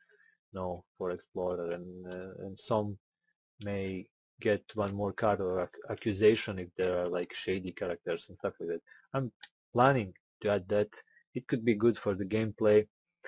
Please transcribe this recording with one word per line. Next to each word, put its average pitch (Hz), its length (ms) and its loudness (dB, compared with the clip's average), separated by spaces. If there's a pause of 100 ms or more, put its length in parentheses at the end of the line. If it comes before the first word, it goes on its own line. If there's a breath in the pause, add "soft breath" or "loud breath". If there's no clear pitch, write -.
(540 soft breath)
No, 90 300 -6 (140)
for 92 140 -2
explorer, 90 600 -4
and, 90 360 -10
uh, 92 380 -12
and 95 140 -12
some 104 380 -2 (640)
may 95 460 -6 (320)
get 104 220 0 (140)
one 101 180 -2
more 101 200 -2
card 101 280 2
or 92 200 0
ac-, - 280 -8
accusation 107 680 2
if 90 180 -8
there 90 260 0
are, 90 40 0
like, 90 260 -4
shady 92 380 -4
characters 87 580 -6
and 90 80 -18
stuff 98 220 -4
like 85 100 -6
that. 85 120 -4 (320 soft breath)
I'm 135 180 -4 (420)
planning 123 400 4 (280)
to 104 100 2
add 95 180 0
that. 104 200 2 (440 soft breath)
It 123 140 -8
could 113 180 0
be 117 80 6
good 107 240 4
for 104 160 0
the 95 120 -4
gameplay, 107 600 4 (400 loud breath)